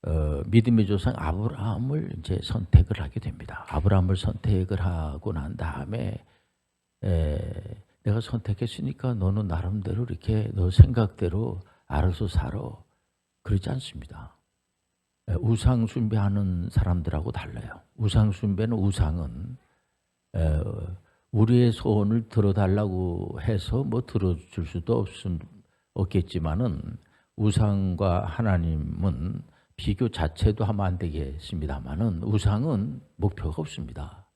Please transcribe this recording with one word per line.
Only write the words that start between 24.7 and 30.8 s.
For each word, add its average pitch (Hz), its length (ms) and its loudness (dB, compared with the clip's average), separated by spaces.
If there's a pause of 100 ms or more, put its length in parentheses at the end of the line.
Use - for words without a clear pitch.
없음, 95 400 -6 (560)
없겠지만은 90 840 0 (560)
우상과 98 880 2
하나님은 82 1160 -2 (340)
비교 107 320 -2
자체도 104 560 0
하면 101 220 0